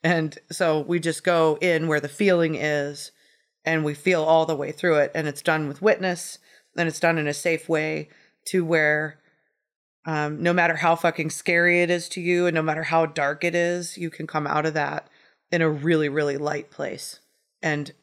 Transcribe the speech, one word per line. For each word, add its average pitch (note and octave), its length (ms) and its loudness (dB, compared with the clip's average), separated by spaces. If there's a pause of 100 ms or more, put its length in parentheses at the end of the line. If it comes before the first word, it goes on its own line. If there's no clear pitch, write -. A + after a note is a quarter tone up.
And E3 360 0 (120)
so D#3 300 0
we E3 180 -2
just E3 260 -4
go D#3+ 360 4
in E3 280 2
where D3+ 120 2
the D3 80 -8
feeling E3+ 460 2
is D3 580 -4 (500)
and D#3+ 220 0
we D3 80 -2
feel D#3+ 320 0
all D#3+ 220 6
the D#3+ 100 -2
way C#3 160 -6
through E3+ 240 0
it. D3 180 2
And D3+ 140 -2
it's C#3+ 140 -8
done D#3 260 0
with C#3 140 -10
witness, F#3 560 -2 (400)
and E3+ 100 0
it's D#3 120 -8
done E3 180 2
in D3+ 80 -2
a D3 80 -2
safe D#3+ 340 -2
way D#3 400 -2 (380)
to F3+ 180 0
where, D3+ 540 0 (880)
um, D3+ 360 -4
no F3 120 2
matter E3+ 220 2
how E3 200 2
fucking D#3+ 320 -2
scary F3 540 2
it E3+ 80 0
is F3 180 -2
to F#3 140 -10
you F3 240 2
and E3+ 80 2
no D#3 80 0
matter D#3+ 220 -2
how D#3+ 200 2
dark D3 400 -2
it E3+ 100 0
is, F3 440 -2
you E3+ 100 -6
can D#3+ 180 -10
come D3+ 200 -4
out D3+ 180 0
of D#3 80 0
that D3 340 -4 (460)
in E3+ 80 2
a D#3+ 80 4
really, D3+ 400 2
really C#3+ 300 -2
light D3 320 -4
place - 500 -10 (400)
and D3 320 -4 (100)